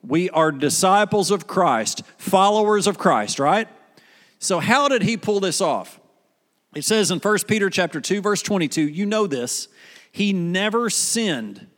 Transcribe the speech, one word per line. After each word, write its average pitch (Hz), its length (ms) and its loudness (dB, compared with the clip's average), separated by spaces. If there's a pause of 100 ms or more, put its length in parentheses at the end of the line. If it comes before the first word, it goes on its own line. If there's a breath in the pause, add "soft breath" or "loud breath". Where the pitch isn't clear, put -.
We 170 260 0
are 156 220 2
disciples 190 800 2
of 190 160 -2
Christ, 135 560 0 (160 loud breath)
followers 208 640 2
of 196 140 0
Christ, 120 400 2
right? 180 280 2 (720 soft breath)
So 180 220 -2
how 277 280 2
did 262 140 2
he 226 160 -2
pull 202 220 -2
this 190 220 -2
off? 127 380 -4 (760)
It 147 100 -8
says 214 240 2
in 180 120 -4
First 208 260 0
Peter 208 240 0
chapter 170 280 -2
two, 196 220 -2
verse 202 220 -2
twenty-two, 160 440 0
you 175 200 -4
know 214 180 0
this, 123 420 -6 (440 loud breath)
"He 202 200 0
never 196 600 0
sinned." 131 880 -4